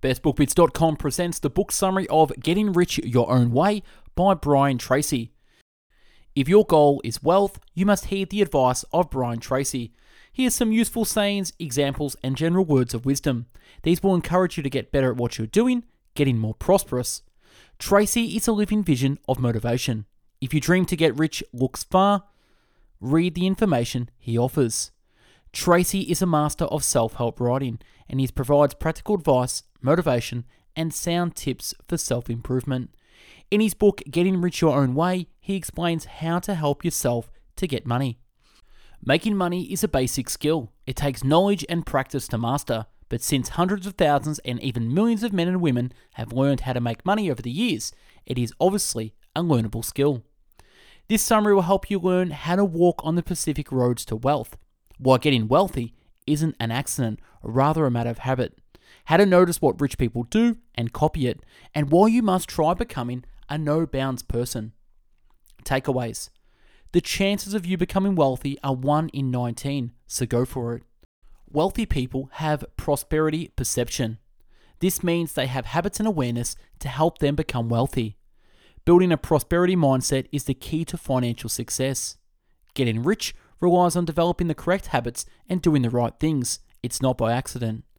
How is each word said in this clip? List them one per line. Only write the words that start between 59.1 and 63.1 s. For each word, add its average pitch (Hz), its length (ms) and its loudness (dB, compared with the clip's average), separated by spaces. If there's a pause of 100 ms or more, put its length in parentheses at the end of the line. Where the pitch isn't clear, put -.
to 202 100 8
notice 180 340 4
what 143 200 2
rich 143 180 -2
people 120 240 -2
do 226 360 2 (180)
and 120 160 -4
copy 151 340 0
it, - 140 -4 (340)
and 147 160 0
why 180 160 6
you 233 160 2
must 185 260 0
try 160 240 0
becoming 123 520 -6 (240)